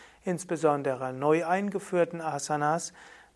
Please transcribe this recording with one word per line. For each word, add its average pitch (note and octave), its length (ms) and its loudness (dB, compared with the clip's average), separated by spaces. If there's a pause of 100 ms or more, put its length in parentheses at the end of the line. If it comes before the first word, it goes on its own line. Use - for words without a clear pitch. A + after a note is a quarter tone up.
(240)
insbesondere C#3+ 880 0
neu D3+ 340 2
eingeführten F3+ 760 0
Asanas D3+ 720 -2 (420)